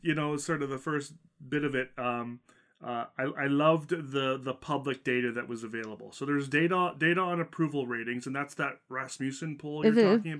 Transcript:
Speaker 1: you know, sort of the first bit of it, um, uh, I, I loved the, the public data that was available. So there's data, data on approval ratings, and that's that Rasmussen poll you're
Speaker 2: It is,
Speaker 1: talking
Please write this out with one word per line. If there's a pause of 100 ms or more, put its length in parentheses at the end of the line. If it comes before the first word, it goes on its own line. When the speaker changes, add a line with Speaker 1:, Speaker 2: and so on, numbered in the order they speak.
Speaker 1:
you
know,
sort
of
the
first (320)
bit
of
it,
um, (440)
uh, (120)
I, (220)
I
loved
the,
the
public
data
that
was
available.
So
there's
data,
data
on
approval
ratings,
and
that's
that (100)
Rasmussen
poll
you're
Speaker 2:
It
is,
Speaker 1:
talking